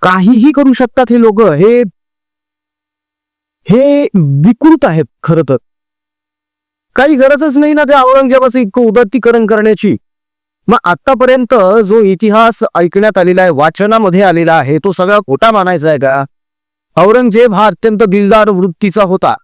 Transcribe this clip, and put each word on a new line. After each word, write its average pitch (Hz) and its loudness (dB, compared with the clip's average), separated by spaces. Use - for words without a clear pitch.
काहीही 208 2
करू 277 2
शकतात 254 -2
हे 240 2
लोक. 220 2
हे, 208 2
हे 285 0
विकृत 196 0
आहेत 160 -2
खरं 165 -2
तर. 135 -2
काही 294 0
गरजच 269 0
नाही 294 0
ना 294 0
त्या 277 2
औरंगजेबाचं 262 0
इतकं 247 -2
उदात्तीकरण 233 0
करण्याची. 214 0
मग 220 2
आतापर्यंत 254 -2
जो 214 0
इतिहास 214 0
ऐकण्यात 196 -2
आलेला 180 0
आहे, 185 2
वाचनामध्ये 185 0
आलेला 165 0
आहे, 151 -2
तो 190 -4
सगळा 190 -2
खोटा 196 -2
मानायचा 180 -2
आहे 151 0
का? 135 -2
औरंगजेब 220 2
हा 208 0
अत्यंत 214 -2
दिलदार 208 0
वृत्तीचा 196 -2
होता. 180 -2